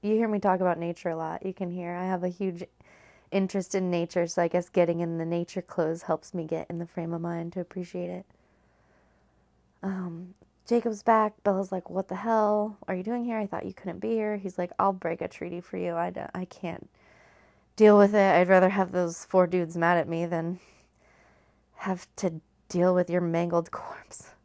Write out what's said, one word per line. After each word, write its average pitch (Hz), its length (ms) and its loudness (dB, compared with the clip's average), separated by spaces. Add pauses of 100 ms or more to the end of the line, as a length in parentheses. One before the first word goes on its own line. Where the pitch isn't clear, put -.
You 208 140 0
hear 226 140 2
me 208 100 0
talk 190 220 2
about 180 180 2
nature 170 320 -4
a 165 60 -4
lot. 160 280 -8
You 190 80 -6
can 180 180 -6
hear 175 240 -6
I 180 120 -6
have 185 180 -2
a 180 40 0
huge 180 360 -6 (680)
interest 190 440 -2
in 185 160 0
nature, 170 360 0
so 175 160 -2
I 170 60 2
guess 175 200 -2
getting 170 320 2
in 170 180 -2
the 165 60 -2
nature 170 380 -4
clothes 165 400 -2
helps - 300 -4
me 170 120 -6
get 160 260 -6
in 170 80 -6
the 170 80 -8
frame 170 260 -6
of 165 80 -6
mind 170 340 -6
to 190 60 -6
appreciate 175 500 -8
it. 180 160 -12 (1600)
Um, 185 520 -8 (320)
Jacob's 233 360 0
back. 220 400 2
Bella's 190 300 0
like, - 180 -8
"What 185 180 -4
the - 60 -8
hell 208 640 0 (100)
are 196 60 -2
you 185 80 -4
doing 233 220 -4
here? 233 140 -4
I 208 80 -4
thought - 200 -8
you 185 80 -8
couldn't - 240 -10
be 214 140 -4
here." 214 240 -2
He's 190 200 -8
like, 180 220 -4
"I'll 196 160 2
break 170 260 -6
a 180 80 -6
treaty 175 320 -10
for - 160 -12
you. 175 180 -4
I 170 160 -2
don't, - 240 -10
I 180 120 -6
can't - 420 -12 (880)
deal 208 220 10
with 202 160 8
it. 196 200 6
I'd 175 140 6
rather 185 220 8
have 190 220 0
those 175 340 -2
four 185 200 6
dudes 170 300 0
mad 170 220 4
at 165 100 0
me 165 160 -2
than 170 360 -4 (1120)
have 185 320 -6 (100)
to 165 240 -4 (280)
deal 180 260 4
with 180 160 2
your 180 100 0
mangled 170 500 0
corpse." - 600 -14 (140)